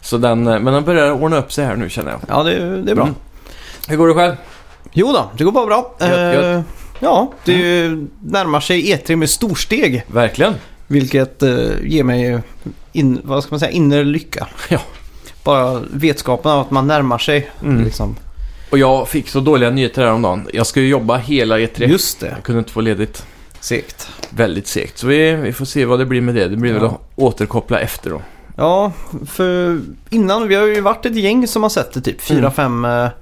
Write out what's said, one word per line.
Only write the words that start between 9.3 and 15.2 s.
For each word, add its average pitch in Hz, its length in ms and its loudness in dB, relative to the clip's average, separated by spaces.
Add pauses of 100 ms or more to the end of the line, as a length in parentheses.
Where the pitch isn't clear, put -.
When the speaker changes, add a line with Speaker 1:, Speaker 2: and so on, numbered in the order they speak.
Speaker 1:
Verkligen. 120 460 2 (340)
Speaker 2:
Vilket, 135 560 0
eh, 127 120 4 (280)
ger 151 200 2
mig 123 360 0 (520)
in-, 135 320 2
vad 135 200 -2
ska - 80 -10
man 151 80 -4
säga, 156 120 -2
inre 147 320 4
lycka. - 440 -4 (220)
Speaker 1:
Ja. 170 100 2 (640)